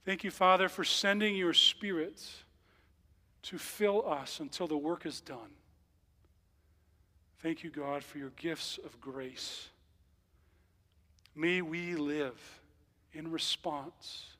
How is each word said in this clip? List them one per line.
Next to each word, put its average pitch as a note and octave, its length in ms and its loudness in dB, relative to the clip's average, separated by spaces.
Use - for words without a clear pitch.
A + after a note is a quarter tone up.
Thank F#3+ 200 -2
you, F#3+ 80 -2
Father, F#3 360 8
for F3+ 160 -2
sending G3+ 520 4
your F3 180 2
Spirit - 880 2
to - 140 -10
fill G3+ 500 2
us C#3+ 340 -2
until D#3 260 -4
the D#3 100 0
work D#3+ 300 -2
is D3 140 -8
done. A2+ 360 -14
Thank D#3+ 240 -4
you, E3 80 -10
God, C#3+ 320 -4
for - 160 -14
your C#3 120 -8
gifts D#3 480 -6
of A#2+ 220 -14
grace. C3 680 -10
May F3 300 2
we F3 320 -4
live D3 680 -2
in D#3 180 -8
response - 1080 -6